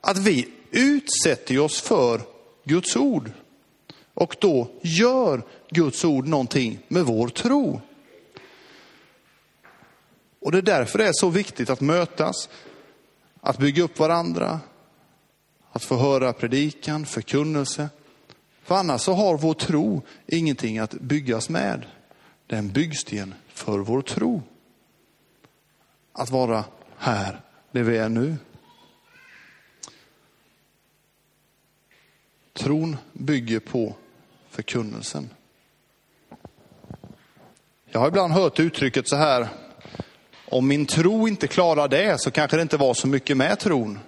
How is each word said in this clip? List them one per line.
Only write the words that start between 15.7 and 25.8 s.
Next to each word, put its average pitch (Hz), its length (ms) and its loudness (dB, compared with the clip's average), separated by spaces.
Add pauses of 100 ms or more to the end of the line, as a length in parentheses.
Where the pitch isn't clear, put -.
att 113 120 -6
få 131 120 -2
höra 131 360 2
predikan, 147 720 -4
förkunnelse. 147 840 -4 (720)
För - 120 0
annars 175 260 0
så 190 120 0
har 185 260 2
vår 160 160 2
tro 160 480 -2 (240)
ingenting 139 520 -2
att 110 160 -6
byggas 131 540 -4
med. 135 380 -4 (600)
Det - 80 -6
är 113 40 -2
en 101 140 -4
byggsten 107 640 -4 (140)
för - 300 -4
vår 117 240 -2
tro. 220 400 -2 (1700)